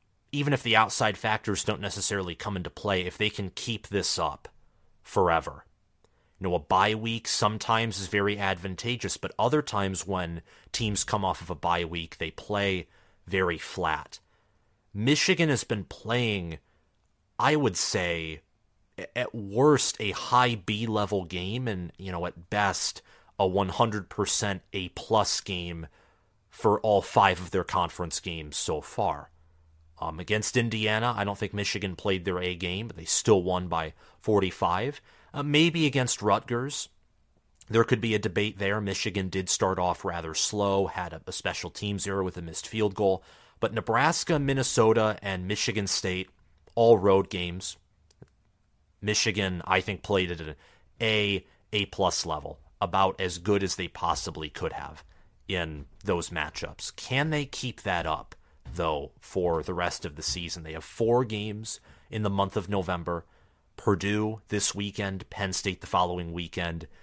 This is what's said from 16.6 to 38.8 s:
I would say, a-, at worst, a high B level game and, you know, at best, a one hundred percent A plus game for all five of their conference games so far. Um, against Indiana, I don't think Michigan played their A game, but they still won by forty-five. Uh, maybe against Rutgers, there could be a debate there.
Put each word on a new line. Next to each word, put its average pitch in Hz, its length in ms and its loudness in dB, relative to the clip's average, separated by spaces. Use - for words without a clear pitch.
I 147 180 4
would 120 220 2
say, 85 640 -2
a-, - 200 -10
at - 160 -4
worst, 117 640 4
a 107 120 -2
high 123 460 2
B 107 300 -4
level 104 380 0
game 95 420 -6
and, 90 300 -4
you 95 160 -10
know, 87 140 -4
at 85 240 -12
best, 101 500 0
a 98 80 4
one 92 240 2
hundred 107 400 0
percent 101 500 -2
A 92 160 -6
plus - 500 2
game 87 460 -6
for 104 300 4
all 104 200 4
five 95 400 4
of 87 100 -10
their 92 140 0
conference 85 560 -2
games 80 380 -8
so 78 240 -2
far. 78 480 -4
Um, 82 220 -6
against 107 380 0
Indiana, 110 580 0
I 101 80 0
don't 101 140 -2
think 104 160 -4
Michigan 98 420 -4
played 95 300 -2
their 90 140 0
A 90 140 -2
game, 92 340 -4
but - 80 -14
they 82 100 -14
still 98 360 6
won 90 260 -2
by 82 260 -4
forty-five. 98 800 0
Uh, 143 80 -2
maybe 156 420 4
against 127 380 2
Rutgers, 120 680 0
there 113 160 6
could 117 160 2
be 110 140 2
a 107 40 4
debate 101 400 0
there. 101 220 0